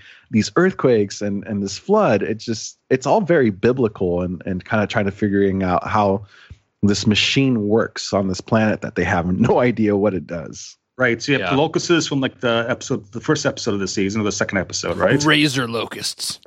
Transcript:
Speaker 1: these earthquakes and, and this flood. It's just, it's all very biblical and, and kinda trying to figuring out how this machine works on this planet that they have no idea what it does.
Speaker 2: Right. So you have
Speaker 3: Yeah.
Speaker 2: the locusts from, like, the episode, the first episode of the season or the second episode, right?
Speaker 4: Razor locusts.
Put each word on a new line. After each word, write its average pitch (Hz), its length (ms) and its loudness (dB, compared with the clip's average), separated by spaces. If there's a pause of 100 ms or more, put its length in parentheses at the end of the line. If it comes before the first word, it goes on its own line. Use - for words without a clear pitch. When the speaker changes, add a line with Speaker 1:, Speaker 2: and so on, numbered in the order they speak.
(300)
Speaker 1:
these 107 240 2
earthquakes 131 680 2
and, 101 280 -4
and 101 160 -4
this 98 120 -6
flood. 185 460 2
It's 110 220 -6
just, - 340 -8 (120)
it's 131 160 2
all 175 140 4
very 151 300 2
biblical 98 720 0
and, 90 240 -6
and 92 180 -6
kinda 107 220 0
trying 107 200 -2
to 98 40 0
figuring 98 540 2
out 90 220 0
how 101 380 0 (600)
this 101 240 2
machine 117 580 2
works - 460 0
on 98 160 0
this 92 120 -4
planet 110 420 0
that - 120 -10
they 107 100 0
have 87 220 0
no 117 320 2
idea 110 380 2
what 98 180 2
it 73 140 -6
does. - 480 -12 (200)
Speaker 2:
Right. 120 240 0
So 143 120 -2
you 135 60 2
have 95 100 -2
Speaker 3:
Yeah. 131 80 0
Speaker 2:
the 135 40 2
locusts 156 460 0
from, 139 140 -2
like, 127 180 -4
the 117 300 0
episode, 117 420 -4
the 117 100 -12
first 147 260 0
episode 113 280 -2
of 101 60 -2
the 95 80 -4
season 101 320 -2
or 104 40 0
the 104 60 0
second 101 280 -2
episode, 85 380 -4
right? 101 280 2
Speaker 4:
Razor 147 420 2
locusts. 110 800 -8